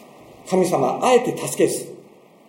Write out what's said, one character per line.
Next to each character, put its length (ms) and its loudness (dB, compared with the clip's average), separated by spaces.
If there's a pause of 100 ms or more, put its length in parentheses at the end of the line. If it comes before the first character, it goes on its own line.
(500)
神 160 2
様 220 0
は 180 -2
あ 80 4
え 80 6
て 160 -4
助 280 -2
け 20 4
ず、 260 -6 (560)